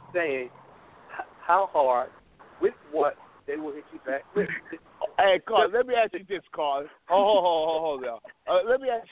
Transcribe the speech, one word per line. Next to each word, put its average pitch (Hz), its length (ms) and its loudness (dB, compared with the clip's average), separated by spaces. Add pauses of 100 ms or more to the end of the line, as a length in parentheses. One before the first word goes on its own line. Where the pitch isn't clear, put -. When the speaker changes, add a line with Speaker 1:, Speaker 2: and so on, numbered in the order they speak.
(140)
Speaker 1:
saying 139 360 -4 (640)
h-, - 120 -12 (200)
how 185 260 2
hard, 127 380 2 (520)
with 185 120 2 (180)
what 147 240 0 (300)
they 143 100 -6
will 151 180 -8
hit 147 200 -14
you 160 120 -16
back 135 180 -6 (120)
with. - 140 -2 (680)
Speaker 2:
Hey, 185 300 4
Carl, 196 200 4
Speaker 1:
Just 185 80 -4
Speaker 2:
let 247 120 0
me 247 80 -4
ask 226 180 0
you 190 140 -10
this, 190 160 -8 (100)
Carl. 143 320 -4 (220)
Hold, 196 180 4
hold, 202 180 4
hold, 165 260 2
hold, 160 120 -2
hold, 147 220 -4
y'all. 117 180 -8 (260)
Uh, 180 220 2
let 262 120 2
me 262 80 -6
ask 226 220 -4